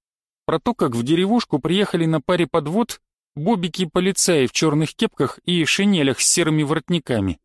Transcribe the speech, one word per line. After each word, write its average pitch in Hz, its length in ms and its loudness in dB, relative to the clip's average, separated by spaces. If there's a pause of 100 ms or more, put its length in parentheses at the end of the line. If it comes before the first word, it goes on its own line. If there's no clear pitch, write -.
(440)
Про 156 140 -2
то, 233 160 -2
как 139 200 0
в 117 80 0
деревушку 175 560 0
приехали 170 480 0
на 160 140 2
паре 175 260 0
подвод 170 540 -2 (360)
бобики-полицаи 180 1080 0
в - 60 -6
чёрных 156 420 0
кепках - 500 -4
и 175 200 0
шинелях 160 560 0
с - 60 0
серыми 160 360 2
воротниками. 135 840 -2